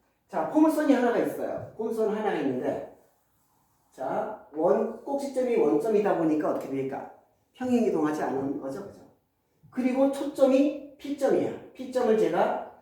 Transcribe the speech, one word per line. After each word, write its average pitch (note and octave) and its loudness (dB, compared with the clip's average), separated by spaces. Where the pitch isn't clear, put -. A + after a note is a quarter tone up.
자, - -4
포물선이 D4+ 4
하나가 A#3+ 2
있어요. - -4
포물선 A3 -2
하나가 G#3+ -2
있는데, - -4
자, - -6
원, G#3 0
꼭지점이 C4 -2
원점이다 G3+ 2
보니까 D#3 0
어떻게 C3+ -6
됩니까? C3+ -6
평행 B3 0
이동하지 D3+ 0
않은 C3+ -2
거죠, C3+ -8
그죠? - -18
그리고 C4 2
초점이 C#4+ 2
P점이야. - -2
P점을 A#3+ 0
제가, - 0